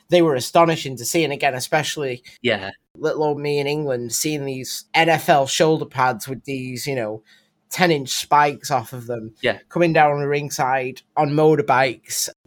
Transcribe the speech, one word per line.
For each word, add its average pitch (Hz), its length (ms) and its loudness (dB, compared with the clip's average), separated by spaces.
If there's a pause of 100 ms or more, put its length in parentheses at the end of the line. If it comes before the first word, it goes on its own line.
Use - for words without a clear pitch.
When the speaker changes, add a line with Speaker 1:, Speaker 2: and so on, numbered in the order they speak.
Speaker 1:
They 175 120 6
were 156 140 2
astonishing 156 600 0
to 120 80 -10
see. 165 180 0
And 143 100 -2
again, 139 220 -2
especially 135 680 -4 (180)
Speaker 2:
Yeah. 98 300 -2 (240)
Speaker 1:
little 147 280 -2
old 147 160 0
me 147 200 -2
in 139 80 -2
England, 131 460 -4
seeing 151 320 -4
these 131 480 -8
N 160 160 4
F 160 200 2
L 139 180 4
shoulder 156 380 2
pads 127 420 -2
with 127 160 -10
these, 127 420 -8
you 139 100 -4
know, 110 280 -6 (480)
ten-inch 147 380 2
spikes 147 640 0
off 120 220 -4
of 117 140 -14
them, 113 340 -10
Speaker 2:
Yeah. 113 260 0
Speaker 1:
coming 170 240 2
down 151 280 4
the 143 80 -2
ringside 135 760 -2 (160)
on - 140 2
motorbikes, 143 960 2 (180)